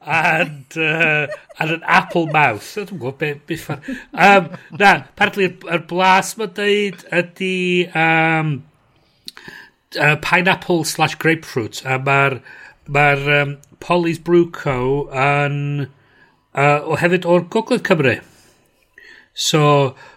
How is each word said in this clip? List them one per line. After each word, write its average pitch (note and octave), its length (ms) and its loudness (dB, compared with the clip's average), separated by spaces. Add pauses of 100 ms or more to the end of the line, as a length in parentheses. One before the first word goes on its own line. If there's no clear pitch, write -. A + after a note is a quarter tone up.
and, D#3+ 640 -2 (120)
uh, D#3 500 0 (320)
and D#3 120 -2
an E3 140 -4
apple F3 420 0
mouth. D3 480 2
Dwi'm G3+ 220 -10
yn A#2+ 60 -10
gwbod B2+ 180 -8
be, D3 120 -4 (140)
be E3 140 -6
ffa-, D3 180 -10 (320)
yym, F#3 380 4 (300)
na, G3 140 6 (120)
apparently G3+ 420 -2
y, F3 60 -2 (180)
y E3+ 160 -2
blas F#3 520 2
ma'n F3+ 180 -8
deud G3+ 480 -2 (100)
ydi, F#3 440 -4 (280)
yym, D#3+ 680 2 (1400)
yy, D3 300 2
pineapple F3 600 0
slash D3+ 380 -2
grapefruit, D#3 640 -4
a C3 160 -2
ma'r, C#3 380 0 (500)
ma'r, C#3+ 400 2
yym, C#3+ 240 0 (240)
Polly's E3+ 400 -2
Brew E3+ 320 2
Co C3+ 640 -2
yn, C#3+ 720 -2
yy, - 960 -4
o D#3+ 160 -4
hefyd F3 300 0
o'r F3 240 4
Gogledd E3+ 340 -2
Cymru. D3 320 2 (1160)
So, - 260 0 (540)